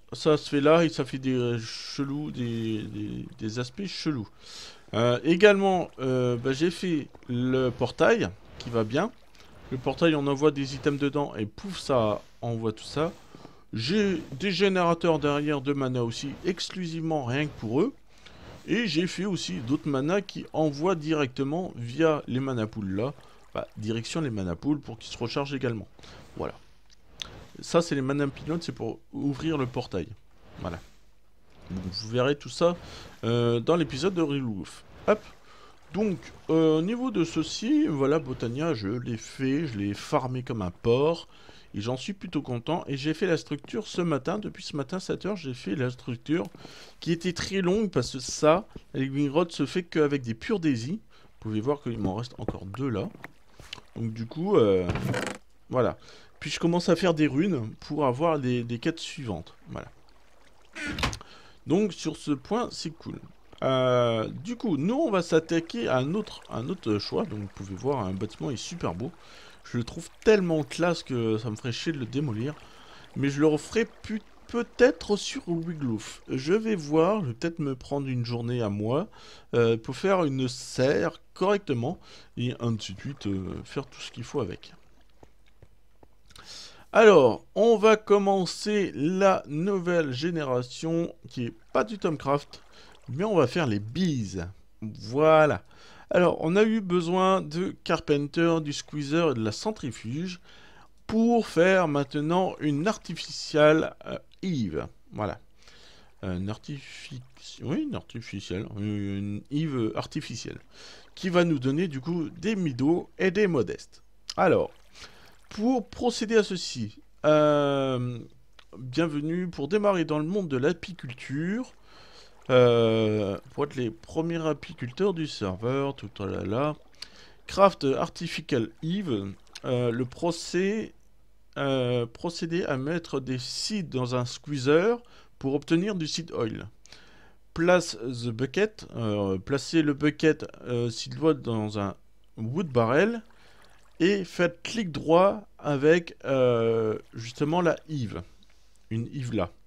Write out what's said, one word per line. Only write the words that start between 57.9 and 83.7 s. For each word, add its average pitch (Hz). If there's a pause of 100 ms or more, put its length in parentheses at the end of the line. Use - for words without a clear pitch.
avoir 147
des, 123
des 117
quêtes 165
suivantes. 107 (160)
Voilà. - (1800)
Donc 180
sur -
ce -
point, 202
c'est -
cool. - (440)
Euh, 123
du 143
coup, 202
nous, 185
on 294
va 185
s'attaquer 165
à 127
un 139
autre, 214 (100)
un 127
autre 113
choix. -
Donc 107
vous 101
pouvez 98
voir, 127
un 95
bâtiment 110
est 117
super 104
beau. 120 (580)
Je -
le 120
trouve - (160)
tellement 175
classe 170
que 113
ça 113
me 107
ferait 120
chier -
de 147
le 123
démolir. 127 (640)
Mais 139
je 139
le 156
referai 156 (160)
pu-, 214 (260)
peut-être 233
sur -
Wigloof. 156
Je 139
vais 220
voir, 160
je 165
vais 120
peut-être 170
me 139
prendre 143
une 123
journée 120
à 107
moi, 113 (460)
euh, 117
pour 123
faire 190
une 131
serre 135 (140)
correctement. 185 (380)
Et 120
ainsi 110
de 98
suite, 135
euh, 92 (100)
faire -